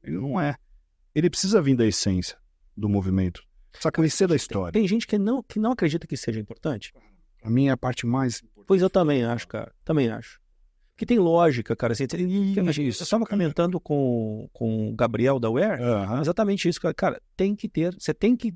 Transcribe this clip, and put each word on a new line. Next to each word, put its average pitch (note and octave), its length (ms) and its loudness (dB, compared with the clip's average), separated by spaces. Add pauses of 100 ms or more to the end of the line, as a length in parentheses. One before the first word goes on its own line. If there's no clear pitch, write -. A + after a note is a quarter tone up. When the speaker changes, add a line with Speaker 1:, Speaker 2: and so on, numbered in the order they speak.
Speaker 1:
Ele C#3+ 160 -6
não C#3 200 -4
é. D3 180 -2 (580)
Ele D#3+ 160 4
precisa F#3+ 320 2
vir C#3 140 4
da A#2 100 4
essência F#2+ 500 0 (400)
do G#2 140 -2
movimento. F#2+ 520 0 (280)
Precisa - 200 -2
conhecer D#3+ 360 2
da F3 60 2
Speaker 2:
Tem, D3+ 40 4
Speaker 1:
história. F#2 360 -4
Speaker 2:
tem G#3 140 2
gente G#3+ 200 -2
que G#3+ 100 -2
não, G#3+ 260 0
que - 160 -8
não A3 140 0
acredita E3 340 -2
que C#3+ 100 -8
seja A2 220 -6
importante. A2 540 -8 (520)
Speaker 1:
Pra A2+ 60 -4
mim C3+ 180 4
é C3+ 40 2
a C3 40 0
parte B2 300 -6
mais B2 320 -2
importante. - 280 -20
Speaker 2:
Pois F#3+ 140 4
eu F#3 80 4
também D3+ 340 2
acho, A#2 240 -4
cara. A2 240 -10 (140)
Também C#3+ 240 2
acho. A2+ 320 -10 (540)
Porque - 100 -8
tem A#3+ 140 2
lógica, E3 580 4
cara. A#2 160 -2
Assim, C3 140 -2
tem, F3 200 -4
Speaker 1:
Ih, G3 320 0
Speaker 2:
a F3 140 0
gente, D3 160 0
Speaker 1:
isso, - 140 -4
Speaker 2:
eu E3+ 40 -8
tava A3 200 0
Speaker 1:
cara. G3+ 100 -4
Speaker 2:
comentando F3 420 0
com, A#2 720 -2
com A2 400 -4
o A2 40 -8
Gabriel A#2 440 2
da A#2 120 0
Ware, C#3 320 0
Speaker 1:
Aham. A#2 400 0
Speaker 2:
exatamente G3 440 0
isso, E3+ 140 -2
cara. D#3 140 -2
Cara, - 280 -2 (140)
tem G3+ 180 0
que - 140 -10
ter, E3+ 240 -2
você - 220 -6
tem A#3+ 200 2
que A3+ 220 -4